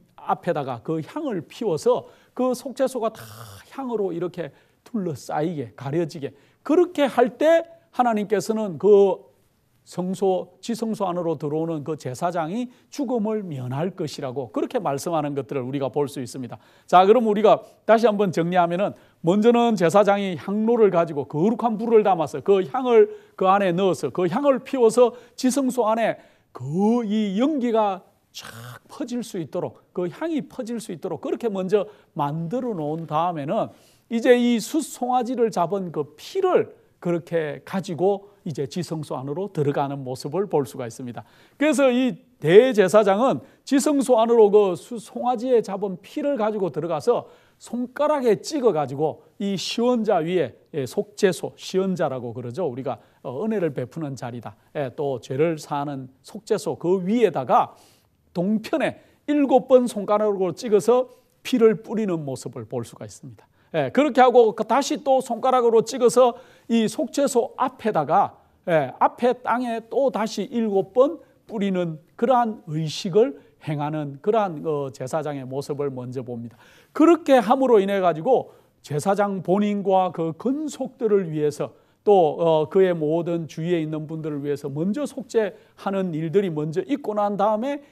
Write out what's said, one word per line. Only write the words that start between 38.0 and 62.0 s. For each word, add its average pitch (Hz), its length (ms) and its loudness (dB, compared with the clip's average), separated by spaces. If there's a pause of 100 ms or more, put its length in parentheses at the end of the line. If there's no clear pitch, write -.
이제 147 240 -6
지성소 160 500 -8
안으로 147 360 -8
들어가는 139 500 -2
모습을 143 440 -6
볼 147 200 0
수가 131 180 -10
있습니다. 117 380 -12 (340)
그래서 262 340 4
이 240 280 0 (200)
대제사장은 202 1000 6 (260)
지성소 262 540 2
안으로 233 320 6
그 196 240 4
숫송아지에 240 880 -2
잡은 196 380 -6
피를 285 360 -4
가지고 208 320 -2
들어가서 156 580 -2 (300)
손가락에 247 840 -2
찍어가지고 151 800 -2 (160)
이 202 180 -4
시원자 226 600 0
위에, 160 380 -2 (200)
예, 139 100 -4
속죄소, - 720 -2
시원자라고 160 760 -4
그러죠. 123 340 -6
우리가, 127 320 -6 (240)
어, 135 200 -8
은혜를 202 300 -2
베푸는 139 420 -8
자리다. 117 400 -12 (200)
예, 139 200 -4
또 139 240 -4
죄를 151 380 -2
사하는 143 500 -6 (140)
속죄소 - 540 -4
그 175 320 0
위에다가 190 680 2 (640)
동편에 208 640 -2 (240)
일곱 285 420 4
번 254 200 6
손가락으로 202 640 0
찍어서 240 560 2 (320)
피를 220 400 4
뿌리는 185 420 -4